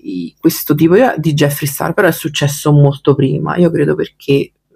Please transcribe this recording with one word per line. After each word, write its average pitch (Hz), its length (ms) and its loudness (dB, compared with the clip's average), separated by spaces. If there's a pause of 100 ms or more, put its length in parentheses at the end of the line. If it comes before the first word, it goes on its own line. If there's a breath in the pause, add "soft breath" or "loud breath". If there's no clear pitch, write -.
i, 90 360 -10
questo - 360 -2
tipo 160 200 4
di, 226 80 4 (140)
di 156 180 -2
Jeffree 147 340 -2
Star, 160 260 -6
però 196 140 0
è 165 40 0
successo 147 600 -2
molto 143 420 2
prima, 147 420 -2
io 175 140 4
credo 151 240 0
perché - 580 -2 (240)